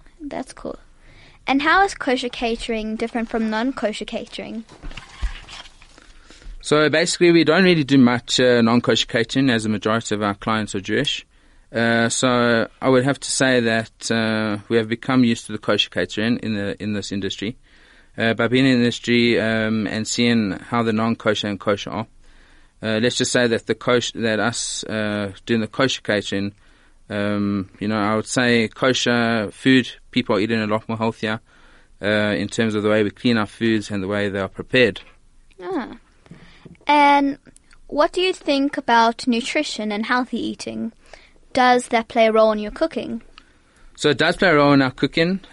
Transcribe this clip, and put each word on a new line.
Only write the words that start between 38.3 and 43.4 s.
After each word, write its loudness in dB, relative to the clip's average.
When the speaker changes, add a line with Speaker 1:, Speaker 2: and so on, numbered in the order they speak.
Speaker 1:
think -2
about 2
nutrition -2
and -4
healthy -2
eating? -8
Does 4
that -2
play 2
a 2
role 6
in -2
your -8
cooking? -6